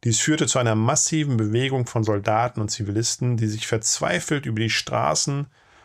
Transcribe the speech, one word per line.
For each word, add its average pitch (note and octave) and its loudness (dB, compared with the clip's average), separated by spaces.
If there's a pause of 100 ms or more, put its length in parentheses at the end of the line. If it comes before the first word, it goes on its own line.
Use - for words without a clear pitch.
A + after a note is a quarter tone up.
Dies A#2 2
führte D3+ 2
zu C3+ 0
einer A#2 2
massiven C#3 2
Bewegung A#2+ 0
von A2+ 0
Soldaten G#2+ 0
und G#2 -2
Zivilisten, A2+ -2
die A2+ 0
sich G#2+ -4
verzweifelt C#3+ -2
über A2+ -2
die A2+ 0
Straßen C#3 0 (380)